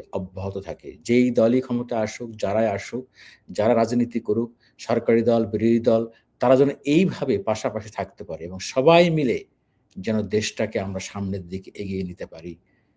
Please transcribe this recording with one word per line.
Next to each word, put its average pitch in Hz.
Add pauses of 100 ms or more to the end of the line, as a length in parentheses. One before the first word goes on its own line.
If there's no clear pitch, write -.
(140)
অব্যাহত 95
থাকে। 80 (140)
যেই 123
দলই 120
ক্ষমতা 120
আসুক, 110
যারাই 107
আসুক, 107 (460)
যারা 104
রাজনীতি 117
করুক, 113 (280)
সরকারি 117
দল, 117
বিরোধী 110
দল, 113 (400)
তারা 127
যেন 135 (160)
এইভাবে 143
পাশাপাশি 107
থাকতে -
পারে 80
এবং 92
সবাই 160
মিলে 139 (580)
যেন 110
দেশটাকে 107
আমরা 95
সামনের 98
দিকে 92
এগিয়ে 95
নিতে 90
পারি। 85 (440)